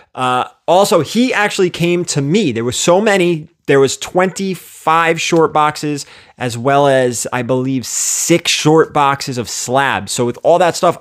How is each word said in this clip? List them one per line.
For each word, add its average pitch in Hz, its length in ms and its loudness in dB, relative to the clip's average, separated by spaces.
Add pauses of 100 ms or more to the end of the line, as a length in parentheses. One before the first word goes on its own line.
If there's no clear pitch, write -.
(140)
uh, 127 340 -2 (200)
also, 185 320 4
he 233 340 0
actually 196 340 0
came 175 360 -2
to 147 180 -4
me. 156 300 0
There 113 100 -4
were 123 80 -2
so 175 300 2
many. 175 480 0 (180)
There 139 140 4
was 135 160 2
twenty-five 170 1200 -2
short 160 320 2
boxes, 151 540 -2 (320)
as 120 180 -6
well 139 300 2
as, 131 460 0
I 123 100 -4
believe, 127 420 -2
six - 680 -2
short 156 400 2
boxes 139 440 -2
of 113 140 -8
slabs. 123 600 -2
So 123 140 -2
with 120 180 -4
all 170 160 4
that 170 160 0
stuff, 170 240 0